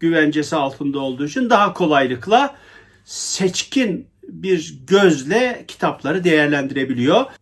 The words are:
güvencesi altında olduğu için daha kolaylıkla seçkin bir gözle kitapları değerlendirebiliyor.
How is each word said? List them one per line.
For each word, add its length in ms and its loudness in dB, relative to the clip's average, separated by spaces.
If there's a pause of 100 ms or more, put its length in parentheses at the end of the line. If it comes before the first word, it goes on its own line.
güvencesi 560 0
altında 420 -4
olduğu 280 -6
için 240 -2
daha 220 4
kolaylıkla 840 0 (500)
seçkin 1000 -4 (220)
bir 580 -4
gözle 840 2
kitapları 560 -4
değerlendirebiliyor. 1000 2 (180)